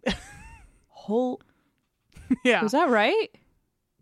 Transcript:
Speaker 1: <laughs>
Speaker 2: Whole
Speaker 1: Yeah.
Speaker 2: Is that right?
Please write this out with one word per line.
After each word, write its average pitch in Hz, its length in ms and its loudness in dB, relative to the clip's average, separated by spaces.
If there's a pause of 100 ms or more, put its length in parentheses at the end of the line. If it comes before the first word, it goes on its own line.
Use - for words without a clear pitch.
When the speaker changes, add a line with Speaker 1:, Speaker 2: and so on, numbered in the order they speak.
Speaker 1:
<laughs> - 840 -12
Speaker 2:
Whole 247 540 -6 (1000)
Speaker 1:
Yeah. 220 200 2
Speaker 2:
Is 214 80 -2
that 302 180 2
right? 254 380 2 (760)